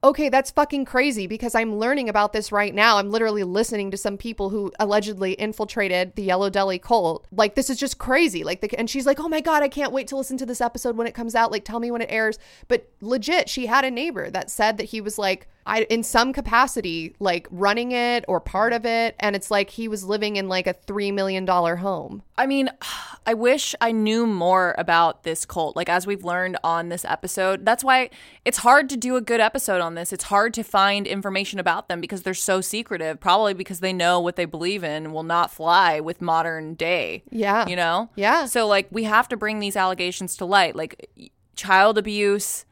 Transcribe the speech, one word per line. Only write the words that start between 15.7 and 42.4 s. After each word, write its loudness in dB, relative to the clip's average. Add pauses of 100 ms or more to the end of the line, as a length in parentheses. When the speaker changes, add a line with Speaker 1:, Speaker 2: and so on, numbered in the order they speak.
Speaker 1:
in 0
some 2
capacity, 0
like, -2
running 0
it 0
or 0
part 0
of -2
it. 0
And 0
it's -6
like 2
he -8
was -6
living -2
in, -2
like, -2
a -2
three -6
million -2
dollar 2
home. -6 (160)
Speaker 2:
I 4
mean, 0
<sighs> -12
I 2
wish 2
I 2
knew 2
more 2
about 2
this -4
cult, -4
like, -4
as 0
we've -4
learned -2
on -2
this -8
episode. -2
That's 2
why 4 (340)
it's 0
hard 8
to -4
do -2
a 2
good 0
episode 2
on -2
this. -6
It's -8
hard 2
to -6
find 2
information -4
about 0
them -6
because -8
they're -4
so 0
secretive, -6
probably 4
because -8
they -2
know 4
what -2
they 0
believe -4
in -6
will -6
not 0
fly 4
with -6
modern -2
day. -2
Speaker 1:
Yeah. 0
Speaker 2:
You -4
know? 0
Speaker 1:
Yeah. 2
Speaker 2:
So, 0
like, 4
we -4
have 2
to -4
bring -4
these -4
allegations -2
to -8
light, 4
like, -10 (460)
child 6
abuse -2